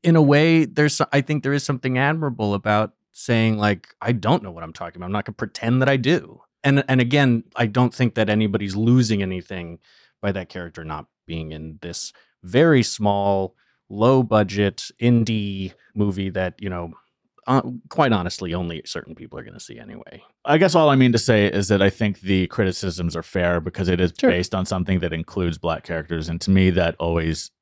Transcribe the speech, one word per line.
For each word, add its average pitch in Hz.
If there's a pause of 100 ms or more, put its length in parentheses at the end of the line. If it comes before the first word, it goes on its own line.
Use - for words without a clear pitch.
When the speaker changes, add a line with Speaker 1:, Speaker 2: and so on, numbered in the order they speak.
Speaker 1:
In 170
a 160
way, 151
there's, 147 (100)
I 143
think 147
there 139
is 139
something 127
admirable 135
about 104 (200)
saying, 113
like, 104
"I 120
don't 113
know 98
what 82
I'm 80
talking 85
about. 90
I'm 92
not 101
gonna 104
pretend 117
that 131
I 139
do." 135 (200)
And, 139
and 131
again, 123 (120)
I 120
don't 120
think 123
that 107
anybody's 104
losing 110
anything 90 (420)
by 101
that 92
character 85
not 78 (200)
being 80
in 78
this - (300)
very 135
small, 101 (340)
low 120
budget 101 (100)
indie 107 (220)
movie 101
that, 92
you 101
know, 87 (540)
uh, 131 (300)
quite 143
honestly, 90
only 85
certain -
people -
are -
gonna -
see -
anyway. - (240)
Speaker 2:
I 147
guess 160
all 160
I 139
mean 127
to 117
say 107
is 98
that 101
I 98
think 104
the 95
criticisms 87
are 82
fair 87
because 87
it 90
is 90
Speaker 1:
Sure. 269
Speaker 2:
based 90
on 95
something 92
that 82
includes 82
black 82
characters. 80
And 85
to -
me, 95
that 85
always 82 (120)